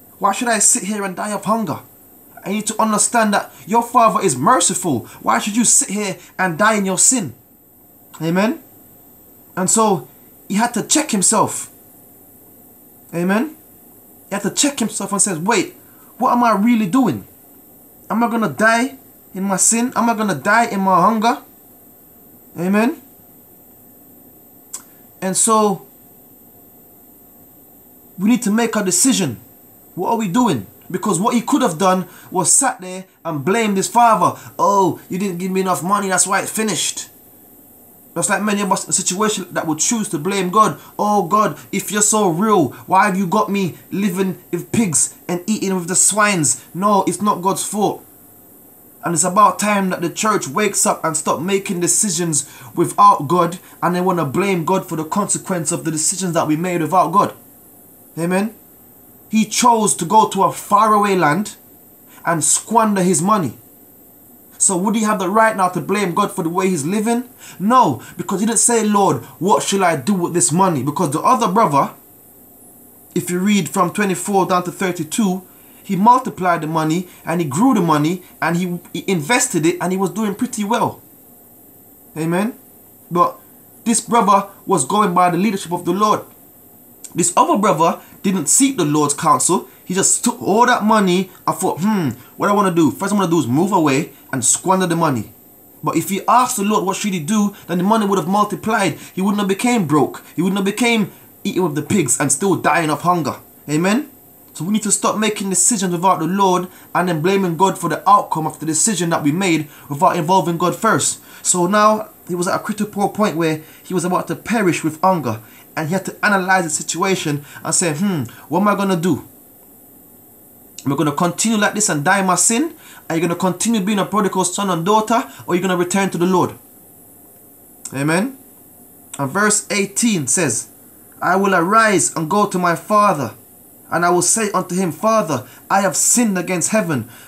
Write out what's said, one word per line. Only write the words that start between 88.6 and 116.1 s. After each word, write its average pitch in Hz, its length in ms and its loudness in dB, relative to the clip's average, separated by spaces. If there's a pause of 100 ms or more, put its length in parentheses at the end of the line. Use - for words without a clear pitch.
the 180 60 0
Lord's 147 300 2
counsel. 160 540 0 (180)
He 185 80 -6
just - 300 0
took - 180 -2
all 220 240 4
that 247 180 2
money 190 480 2 (160)
and 156 80 -2
thought, - 240 -4
"Hmm, 185 300 0 (260)
what 180 140 0
I 208 40 4
wanna 202 180 2
do? 165 200 4
First 196 220 -4
I'm 208 60 2
gonna 180 120 2
do 170 80 4
is 123 80 0
move 160 240 2
away 156 400 0 (220)
and 127 100 -4
squander 185 420 0
the 165 120 0
money." 135 340 -2 (500)
But 151 140 -4
if 165 140 -2
he 196 180 -4
asked 247 300 2
the 196 60 -4
Lord 208 200 0
what 185 140 -4
should 208 160 -4
he 180 80 -4
do, 202 320 0 (140)
then 175 100 -2
the 175 80 0
money 214 200 2
would 190 140 0
have 151 80 -4
multiplied. 202 720 -2 (160)
He 185 60 -4
wouldn't 202 180 0
have 202 80 -2
became 196 400 0
broke. 143 340 0 (140)
He 151 60 -2
wouldn't 190 160 0
have 202 80 -2
became 220 460 0 (340)
eating 190 180 -2
with 151 120 -2
the 147 60 -2
pigs - 380 0
and 147 100 0
still 196 260 0
dying 156 340 0
of 147 140 -4
hunger. 165 340 0 (320)
Amen? 190 400 0 (440)
So 151 120 -10
we 196 80 -2
need 214 100 0
to 202 80 -2
stop - 260 0
making 208 320 -2
decisions 185 440 0
without 170 260 2
the 160 80 -2
Lord 185 400 2 (260)
and 175 140 0
then 165 140 0
blaming 185 340 2
God 185 220 2
for 160 120 -4
the 156 180 -2
outcome 190 380 2
of 151 140 -6
the 156 60 -10
decision 165 460 0
that 147 120 -2
we 143 80 2
made 165 380 0 (180)
without 151 300 2
involving 170 400 2
God 175 180 0
first. 190 440 0 (220)
So 180 260 0
now 214 420 2 (180)
he 175 80 -4
was 175 120 -2
at - 80 0
a - 80 -4
critical 202 460 -4
point 190 280 -2
where 156 240 -2 (200)
he - 120 -10
was 175 100 0
about 175 240 -2
to 165 80 -6
perish 196 480 -2
with 151 180 -4
hunger. 143 380 0 (380)
And 151 120 -4
he 170 40 -2
had 190 120 -2
to - 200 -6